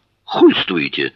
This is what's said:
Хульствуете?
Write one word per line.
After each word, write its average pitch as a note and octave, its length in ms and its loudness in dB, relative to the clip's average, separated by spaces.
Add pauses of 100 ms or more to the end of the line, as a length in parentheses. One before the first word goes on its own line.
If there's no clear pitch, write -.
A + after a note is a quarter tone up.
(240)
Хульствуете? D#2+ 920 0